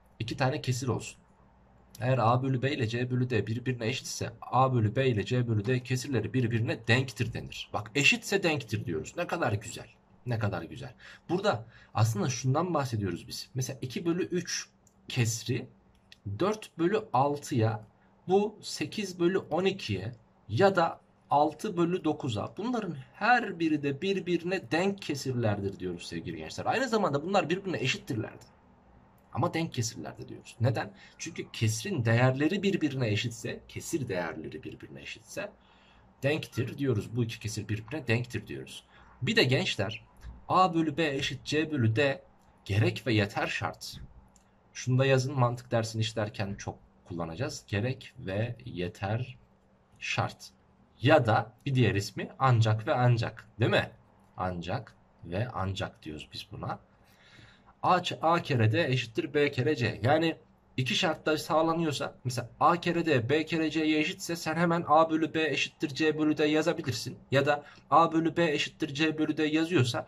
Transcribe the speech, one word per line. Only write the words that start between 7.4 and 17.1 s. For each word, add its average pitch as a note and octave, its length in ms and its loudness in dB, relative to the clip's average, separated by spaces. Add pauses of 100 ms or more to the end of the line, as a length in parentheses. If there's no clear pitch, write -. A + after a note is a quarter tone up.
Bak G#2 220 -6
eşitse F#3+ 480 2
denktir C3 420 -2
diyoruz. D#2 320 -6
Ne E3+ 100 -4
kadar D3+ 260 -2
güzel. - 340 -6 (400)
Ne A#2 120 -2
kadar F#2 240 -2
güzel. C2+ 320 -12 (340)
Burada F#3 380 0 (280)
aslında A2 340 2
şundan D3+ 460 0
bahsediyoruz G#2+ 540 -2
biz. - 260 -12
Mesela B2+ 280 -4
iki E3+ 240 -6
bölü E3+ 160 0
üç - 460 -4 (400)
kesri - 600 -2 (720)
dört G#3 400 -2
bölü F3+ 340 2